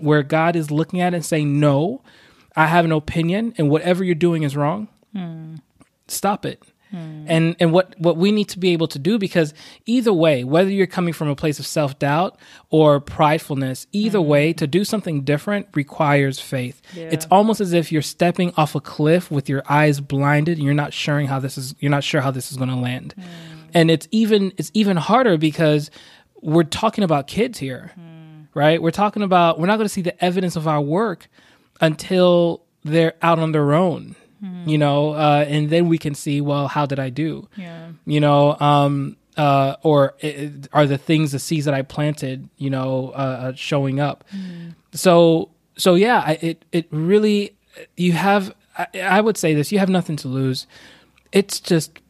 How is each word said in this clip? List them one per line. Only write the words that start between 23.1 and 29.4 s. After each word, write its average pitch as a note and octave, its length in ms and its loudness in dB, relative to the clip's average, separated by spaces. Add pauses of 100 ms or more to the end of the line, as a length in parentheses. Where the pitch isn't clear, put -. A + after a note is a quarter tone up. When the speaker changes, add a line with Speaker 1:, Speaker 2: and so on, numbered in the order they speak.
Speaker 2:
Hmm. F#3 60 -20 (500)
Speaker 1:
And E3 180 4
it's D#3 200 0
even, G#3 440 2
it's - 180 -8
even G3+ 220 2
harder G3 420 2
because D3+ 540 0 (500)
we're E3 220 2
talking G#3+ 400 -2
about D3 240 0
kids A#3 320 -4
here, C3+ 360 -10
Speaker 2:
Hmm. D#3+ 480 -20 (100)
Speaker 1:
right? D#3 280 2
We're E3 100 0
talking G#3 320 -2
about, F3 360 4